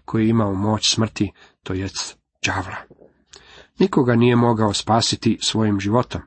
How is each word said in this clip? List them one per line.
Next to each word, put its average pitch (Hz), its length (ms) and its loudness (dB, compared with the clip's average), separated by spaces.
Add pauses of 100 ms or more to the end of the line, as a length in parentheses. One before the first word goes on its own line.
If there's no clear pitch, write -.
koji 110 200 -2
je 110 60 2
imao 107 240 2
moć 107 400 0
smrti, 107 380 -2 (300)
to - 100 -8
jest - 460 -8 (280)
đavla. 92 300 -6 (1000)
Nikoga 135 380 2
nije 120 200 4
mogao 113 360 2
spasiti 113 680 0
svojim 107 380 0
životom. 104 460 -2